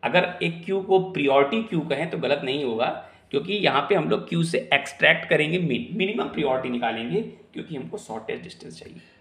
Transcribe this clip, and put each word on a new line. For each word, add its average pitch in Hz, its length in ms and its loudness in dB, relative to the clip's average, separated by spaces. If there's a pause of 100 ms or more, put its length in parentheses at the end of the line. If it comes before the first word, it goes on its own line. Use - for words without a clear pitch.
अगर 175 240 6 (160)
एक 170 220 -2
Q 196 160 0
को 190 180 6 (120)
priority 143 520 4
Q 170 180 -2
कहें 143 280 -2
तो - 80 -6
गलत 139 260 0
नहीं 139 220 -2
होगा, 113 220 0 (440)
क्योंकि 165 240 -2
यहाँ 143 340 2
पे 208 60 4
हम - 140 0
लोग 104 200 0
Q 170 140 2
से 165 140 0 (160)
extract - 560 2
करेंगे, 156 300 2
मिन-, 156 380 -2
minimum 220 300 -2
priority 131 420 -2
निकालेंगे, 120 520 -2 (320)
क्योंकि - 220 -10
हमको - 220 -10
शॉर्टेस्ट 113 460 -10
distance - 360 -18
चाहिए। - 220 -20 (200)